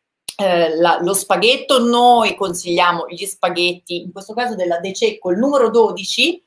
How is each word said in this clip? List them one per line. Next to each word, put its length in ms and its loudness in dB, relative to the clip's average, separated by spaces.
eh, 400 0
la, 240 2
lo 140 -2
spaghetto, 640 2
noi 560 4
consigliamo 760 -2
gli 160 -12
spaghetti, 800 -4
in 100 -14
questo 220 -16
caso 220 -4
della 240 -2
De 120 -8
Cecco, 380 -2
il 80 0
numero 320 2
dodici 760 0